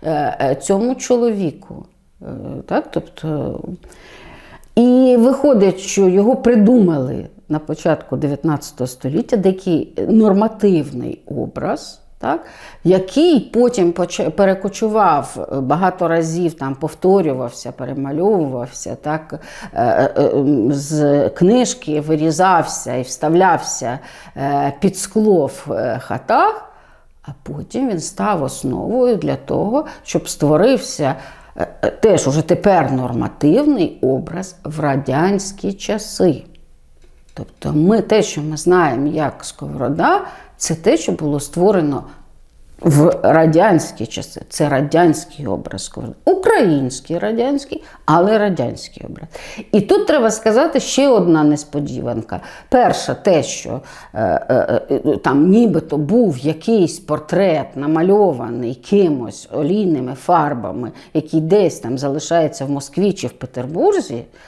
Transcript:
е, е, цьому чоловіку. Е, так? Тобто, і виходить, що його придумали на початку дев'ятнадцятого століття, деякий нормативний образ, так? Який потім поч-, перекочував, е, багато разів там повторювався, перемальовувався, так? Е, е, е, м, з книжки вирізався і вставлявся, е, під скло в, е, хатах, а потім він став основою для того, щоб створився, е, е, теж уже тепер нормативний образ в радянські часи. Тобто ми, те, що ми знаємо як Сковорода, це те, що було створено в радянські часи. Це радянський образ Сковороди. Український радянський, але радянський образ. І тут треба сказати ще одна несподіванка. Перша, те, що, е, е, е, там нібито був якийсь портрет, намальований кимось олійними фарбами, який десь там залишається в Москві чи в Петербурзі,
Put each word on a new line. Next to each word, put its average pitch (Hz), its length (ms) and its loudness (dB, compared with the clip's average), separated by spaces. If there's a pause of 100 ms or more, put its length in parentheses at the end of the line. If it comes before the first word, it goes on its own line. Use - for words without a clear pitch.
е, 147 380 -2
е, 135 140 0
цьому 214 400 -2
чоловіку. 233 920 -2 (360)
Е, - 40 -18 (400)
так? - 260 -4
Тобто, - 680 -8 (1160)
і 247 440 6
виходить, 240 600 4
що - 280 2
його 202 280 4
придумали 208 920 4 (220)
на 151 100 -2
початку 151 580 -4
дев'ятнадцятого 143 680 -4
століття, 180 500 -4
деякий 185 560 0 (140)
нормативний 196 1160 2
образ, - 760 -8 (200)
так? - 260 -6 (380)
Який 196 560 4
потім 220 520 2
поч-, 175 380 -4
перекочував, 190 1200 0
е, 135 80 -4
багато 175 480 0
разів 165 460 0
там 135 220 -8
повторювався, 147 960 -2
перемальовувався, 139 1300 -4
так? 156 320 -6
Е, - 500 -8
е, 120 340 2
е, 139 60 2
м, 139 500 2
з 143 560 0
книжки 180 720 2
вирізався 156 920 0
і 127 60 -4
вставлявся, 151 960 0 (380)
е, 139 420 -2
під - 180 0
скло 208 480 2
в, - 260 -8
е, 117 320 -4
хатах, 311 720 -2 (480)
а - 100 -18 (120)
потім 208 460 -6
він 180 100 -2
став 196 440 -4
основою 175 720 -2
для 151 200 -2
того, 190 500 -2 (180)
щоб - 260 -4
створився, 151 840 2 (420)
е, - 100 -4 (140)
е, 104 100 0
теж 165 360 2
уже 147 140 0
тепер 170 500 2
нормативний 147 1080 0
образ 156 640 -4
в 151 160 -10
радянські 156 920 -2
часи. 196 680 -2 (920)
Тобто - 400 -10
ми, 185 280 4
те, 220 220 2
що - 180 -6
ми 156 160 -6
знаємо 151 500 2
як 156 380 -4
Сковорода, 147 760 -2 (360)
це - 180 -4
те, 240 220 2
що - 140 -4
було 147 280 -2
створено 170 640 0 (800)
в 151 420 4
радянські 160 800 2
часи. - 440 -14
Це 147 200 -2
радянський 147 760 0
образ - 360 -6
Сковороди. - 420 -14
Український 175 960 0
радянський, 233 640 -4 (220)
але 180 320 4
радянський 160 720 -4
образ. - 180 -16 (440)
І 208 100 4
тут 392 260 2
треба 262 240 2
сказати 254 480 2
ще - 280 0
одна 175 360 4
несподіванка. 131 960 -4 (300)
Перша, 220 440 2
те, 156 300 2
що, - 380 -8 (320)
е, 95 360 0
е, 120 320 2 (100)
е, 139 260 0
там 143 320 2
нібито 190 480 2
був 165 400 2
якийсь 156 640 -2
портрет, 156 760 -2
намальований 143 1000 0
кимось 147 800 0
олійними 151 600 -2
фарбами, 131 800 -2 (220)
який 156 280 -2
десь 175 380 2
там 127 180 -6
залишається 147 680 -2
в 139 40 -8
Москві 170 440 -2
чи 135 140 -8
в 120 40 -8
Петербурзі, 160 920 -4 (240)